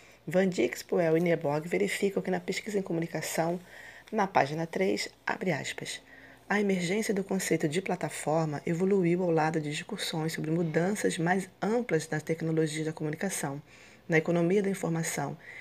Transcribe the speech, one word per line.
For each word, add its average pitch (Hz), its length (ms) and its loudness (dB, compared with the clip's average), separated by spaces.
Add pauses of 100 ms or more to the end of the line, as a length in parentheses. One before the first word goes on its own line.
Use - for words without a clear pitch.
(280)
Van 180 220 4
Dijk, 226 260 0
Spoel 165 420 2
e 170 40 4
Neerborg 160 460 2
verificam 190 520 0
que 185 120 -2
na 180 80 0
pesquisa 202 400 -4
em - 20 2
comunicação, 165 800 -2 (520)
na 214 140 2
página 156 400 2
três, 196 420 0 (160)
abre - 280 -2
aspas, - 500 -6 (480)
"a 202 100 2
emergência 196 540 0
do 190 100 0
conceito 185 440 0
de 151 120 -2
plataforma 156 840 -2
evoluiu 175 560 2
ao 180 80 2
lado 160 320 2
de 151 80 -4
discussões 160 640 -4
sobre 156 160 -4
mudanças 170 720 0
mais 180 280 0 (140)
amplas 202 480 0
nas 156 140 -2
tecnologias 160 640 -2
da 160 40 -2
comunicação, 156 720 -4 (480)
na 165 80 6
economia 170 460 4
da 190 60 0
informação 165 680 -2 (240)